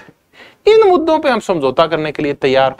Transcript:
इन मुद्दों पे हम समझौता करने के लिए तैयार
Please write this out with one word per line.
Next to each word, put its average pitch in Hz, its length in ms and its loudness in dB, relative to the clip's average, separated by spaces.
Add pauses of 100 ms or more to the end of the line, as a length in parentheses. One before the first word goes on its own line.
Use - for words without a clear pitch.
(680)
इन 440 200 4
मुद्दों 320 320 0
पे 302 100 -2
हम 233 100 -2
समझौता 160 480 -2
करने 156 240 -4
के 151 120 -8
लिए 143 100 -4
तैयार 135 460 0